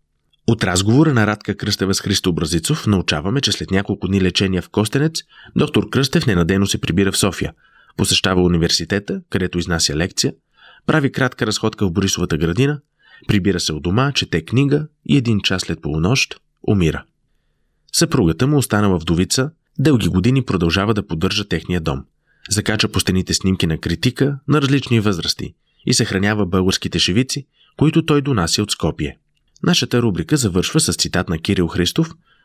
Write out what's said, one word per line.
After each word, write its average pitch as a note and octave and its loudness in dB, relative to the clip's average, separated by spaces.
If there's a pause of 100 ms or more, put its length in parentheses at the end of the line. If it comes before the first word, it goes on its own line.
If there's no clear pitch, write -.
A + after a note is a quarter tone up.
(480)
От A2+ 0
разговора A2 2
на A2 4
Радка G#2 -4
Кръстева G2 -2
с - -4
Христо G2 -2
Образицов D#2+ -2
научаваме, G2 0
че G#2 -4
след E2 -6
няколко F#2+ -2
дни F#2+ 2
лечение F#2 0
в - -10
Костенец, C#3+ -2 (340)
доктор - 0
Кръстев C#3 0
ненадейно G2 2
се - -2
прибира F#2+ 0
в - -4
София, E2+ -2 (440)
посещава F#2 2
университета, F2 0 (100)
където F2+ -2
изнася D#2+ -2
лекция, F#2+ -2 (520)
прави C#3 2
кратка B2+ -2
разходка G#2 -2
в F2 -2
Борисовата F2 0
градина, A#2+ 0 (480)
прибира F#2+ 2
се - -4
у D2+ -6
дома, A2 0
чете - -2
книга C#3+ 0 (220)
и C#3+ 4
един A2+ 2
час F#2 -2
след - -6
полунощ D#2+ -2 (280)
умира. E2+ 2 (880)
Съпругата B2 2
му, D3 2
останала G#2 2
вдовица, F2 0 (280)
дълги C3 4
години A#2 2
продължава F#2+ 0
да G#2 -4
поддържа F#2 -2
техния F2 -4
дом. C#2 -4 (460)
Закача G#2+ 0
по - -4
стените F#2 0
снимки F#2+ 0
на D#2+ -2
критика C3 -2 (100)
на C#3+ 2
различни C3 2
възрасти F2+ -2 (320)
и B2+ 2
съхранява G2+ 0
българските F#2 0
шивици, B2 0 (300)
които D#3+ 2
той D3 2
донася G#2+ 0
от G#2 -2
Скопие. - -4 (440)
Нашата B2 0
рубрика G2+ 0
завършва G2+ 0
с F#2 0
цитат F2 -2
на E2 -2
Кирил F2+ 0
Христов, - 0 (340)